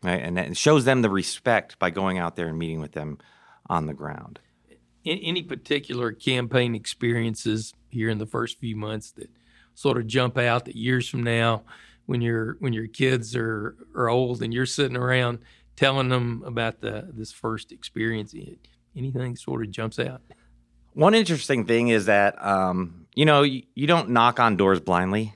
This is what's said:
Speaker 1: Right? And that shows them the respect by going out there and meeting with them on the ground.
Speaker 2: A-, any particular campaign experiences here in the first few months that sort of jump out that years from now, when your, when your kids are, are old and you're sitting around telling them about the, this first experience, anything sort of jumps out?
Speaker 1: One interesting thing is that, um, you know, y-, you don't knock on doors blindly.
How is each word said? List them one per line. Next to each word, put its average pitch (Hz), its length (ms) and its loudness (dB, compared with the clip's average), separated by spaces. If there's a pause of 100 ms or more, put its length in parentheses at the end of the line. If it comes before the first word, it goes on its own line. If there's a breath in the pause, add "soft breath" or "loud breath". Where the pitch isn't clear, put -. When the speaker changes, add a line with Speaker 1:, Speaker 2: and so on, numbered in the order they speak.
Speaker 1:
Right? 92 200 -2
And 87 140 -4
that 90 200 -4
shows 151 280 4
them 131 180 4
the 110 80 4
respect - 680 -2
by 90 120 0
going 92 280 -2
out 85 180 -4
there 85 120 -4
and 80 100 -6
meeting 80 220 -6
with 73 120 -12
them 76 260 -10 (520 soft breath)
on 82 160 -2
the 76 80 -8
ground. 73 460 -14 (640)
Speaker 2:
A-, - 40 -6
any 175 340 -4
particular 131 680 -4
campaign 123 640 0
experiences 113 1000 -4 (160)
here 113 220 -4
in 110 80 -2
the 107 80 -6
first 117 320 -6
few 113 160 -8
months 107 380 -8
that - 180 -18 (440 soft breath)
sort 135 220 0
of 120 100 -2
jump 123 300 0
out 120 280 2
that - 120 -14
years 123 320 0
from 123 140 -6
now, 117 400 2 (440 loud breath)
when 123 140 -2
your, 113 380 -2
when 127 140 -4
your 110 160 -4
kids 127 480 0
are, 110 400 -4 (180)
are 123 140 0
old 123 340 0
and 117 100 -4
you're 127 140 -2
sitting 127 300 -2
around 123 420 0 (380 soft breath)
telling 135 320 2
them 120 360 0
about 113 360 -4
the, 107 340 -8
this 110 180 -12
first - 400 -8
experience, 110 640 -6 (640)
anything 127 400 -6
sort 123 280 -6
of 104 60 -10
jumps 113 280 -8
out? 127 220 -6 (760 soft breath)
Speaker 1:
One 175 200 6
interesting 151 500 2
thing 117 240 4
is 107 180 4
that, 101 380 4
um, 92 680 0
you 143 100 4
know, 147 180 6
y-, 135 200 0 (120)
you 135 120 -2
don't 151 240 2
knock 120 300 4
on 113 160 4
doors 95 240 4
blindly. 95 560 0